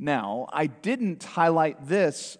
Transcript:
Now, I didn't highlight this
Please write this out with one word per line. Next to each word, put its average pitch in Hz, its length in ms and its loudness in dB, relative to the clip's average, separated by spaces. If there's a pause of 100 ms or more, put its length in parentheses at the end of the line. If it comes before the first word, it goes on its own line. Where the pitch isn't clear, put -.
Now, 120 480 -2
I 151 160 -2
didn't 190 560 -2
highlight 160 640 2
this 170 540 0